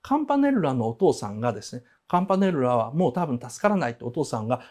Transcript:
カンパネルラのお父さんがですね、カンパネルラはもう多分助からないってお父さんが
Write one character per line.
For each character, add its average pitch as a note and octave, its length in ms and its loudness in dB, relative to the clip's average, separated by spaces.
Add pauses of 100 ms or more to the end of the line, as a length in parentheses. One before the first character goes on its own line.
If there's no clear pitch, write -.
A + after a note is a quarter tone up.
カ - 160 -2
ン D4+ 100 0
パ C#4+ 120 2
ネ C#4 120 4
ル A#3+ 120 2
ラ C#3 100 2
の A#2 160 0
お A#2 60 -4
父 F3+ 180 4
さ A2 160 -4
ん G#2+ 120 -8
が A#2 120 0
で G#2+ 100 -8
す - 140 -12
ね、 B2 60 -12 (260)
カ F3 120 2
ン F#3+ 60 -2
パ G3 100 2
ネ F#3+ 140 4
ル D3 120 0
ラ B2 140 4
は A2+ 160 0
も E3 180 2
う - 20 -10
多 F3 140 -2
分 B2 120 -2
助 A#2+ 220 -12
か G#3 80 2
ら G#3 80 2
な C#3+ 120 0
い A#2+ 40 -4
っ - 40 -8
て - 80 -16
お A#2+ 60 -4
父 D3 140 -2
さ - 140 -6
ん A2 100 -6
が B2 220 -2